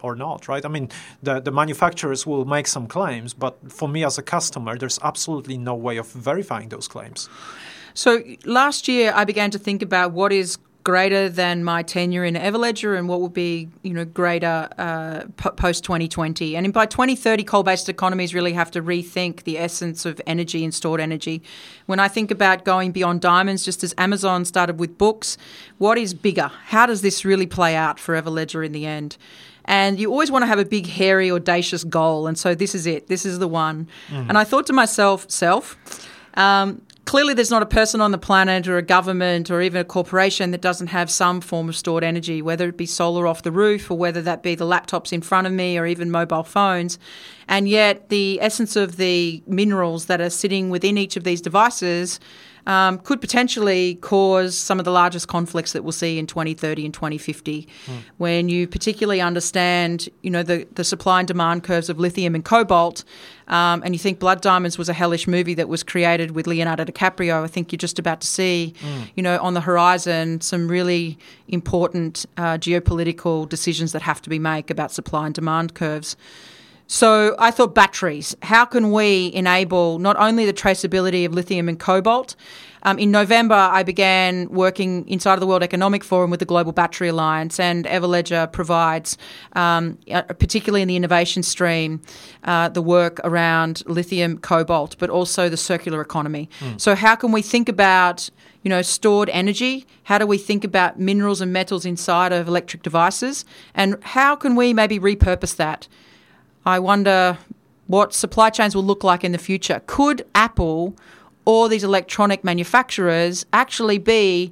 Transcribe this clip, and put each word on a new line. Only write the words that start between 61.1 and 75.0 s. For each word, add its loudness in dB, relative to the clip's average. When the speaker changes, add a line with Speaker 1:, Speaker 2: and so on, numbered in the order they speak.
Speaker 2:
and -2
demand 0
curves -2
of -6
lithium 0
and -4
cobalt, 2
um, 2
and -2
you -6
think -2
Blood 2
Diamonds 2
was -4
a -2
hellish 0
movie 0
that -2
was -4
created 0
with -4
Leonardo -2
DiCaprio, 0
I -6
think -6
you're -6
just -6
about -2
to -8
see, -2
Speaker 1:
Hmm. -8
Speaker 2:
you -4
know, 0
on -2
the 0
horizon, 2
some -2
really 0
important, -2
uh, -2
geopolitical -2
decisions -4
that -6
have -4
to -14
be -2
made -4
about -4
supply -6